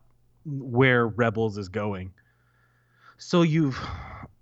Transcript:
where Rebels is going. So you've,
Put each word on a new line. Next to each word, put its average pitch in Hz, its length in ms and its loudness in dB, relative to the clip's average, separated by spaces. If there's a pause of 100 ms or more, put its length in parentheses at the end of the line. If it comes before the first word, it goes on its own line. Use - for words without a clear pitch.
(460)
where 127 640 2
Rebels 110 500 0
is 98 120 -8
going. 98 440 -6 (1040)
So - 260 2
you've, 151 360 2 (640)